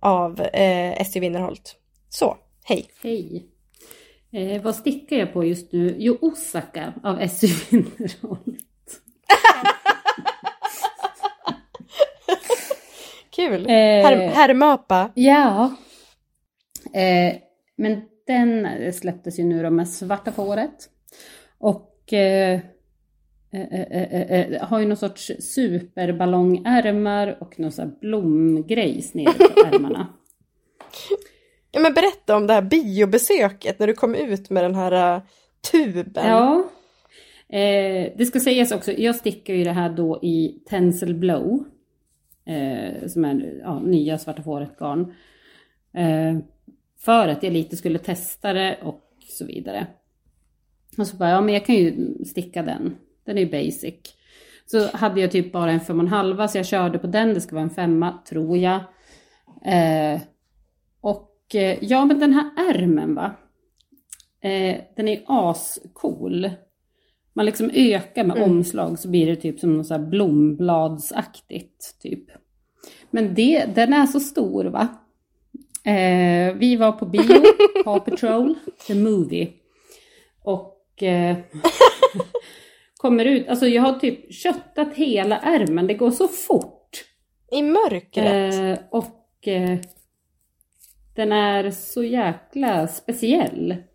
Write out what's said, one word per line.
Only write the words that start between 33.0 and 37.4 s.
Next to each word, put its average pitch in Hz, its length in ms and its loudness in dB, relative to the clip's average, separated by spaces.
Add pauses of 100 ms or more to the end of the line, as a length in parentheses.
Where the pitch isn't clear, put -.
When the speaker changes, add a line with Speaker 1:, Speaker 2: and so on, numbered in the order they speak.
Speaker 1:
när 214 80 0
du 220 80 2
kom 233 200 -2
ut 202 360 -6
med 185 140 0
den 180 100 -2
här, 180 420 0
eh, 185 60 -8 (500)
tuben. 202 540 0
Speaker 2:
Ja. 254 380 4 (920)